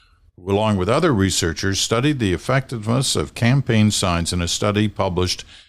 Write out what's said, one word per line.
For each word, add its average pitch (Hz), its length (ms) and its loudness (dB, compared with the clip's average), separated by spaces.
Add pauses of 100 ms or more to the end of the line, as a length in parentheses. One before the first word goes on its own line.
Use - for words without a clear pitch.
(360)
who, 92 160 -8
along 107 260 2
with 90 120 0
other 151 240 2
researchers, 95 680 0
studied 135 380 0
the 98 160 0
effectiveness 123 840 -2
of 80 200 -4
campaign 117 560 2
signs 85 420 -2
in 87 80 -2
a 85 60 -2
study 104 400 0
published 92 580 -2 (240)